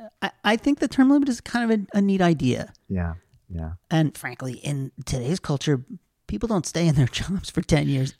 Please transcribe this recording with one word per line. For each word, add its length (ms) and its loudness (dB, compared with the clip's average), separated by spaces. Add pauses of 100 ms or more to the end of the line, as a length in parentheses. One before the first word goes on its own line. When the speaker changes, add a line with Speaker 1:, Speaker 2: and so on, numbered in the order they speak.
(220)
Speaker 1:
I, 80 -4 (140)
I 120 2
think 220 0
the 100 0
term 220 4
limit 180 4
is 120 -2
kind 300 -2
of 100 2 (140)
a, 40 0
a 20 4
neat 200 4
idea. 520 2 (160)
Speaker 2:
Yeah. 260 -2 (340)
Yeah. 240 -8 (180)
Speaker 1:
And 260 0
frankly, 380 -10
in 380 -6 (140)
today's 340 -2
culture, 440 -2 (420)
people 220 -6
don't 180 0
stay 200 0
in 80 4
their 120 4
<laughs> 140 -4
jobs 300 -6
for 120 -2
ten 260 2
years 320 -2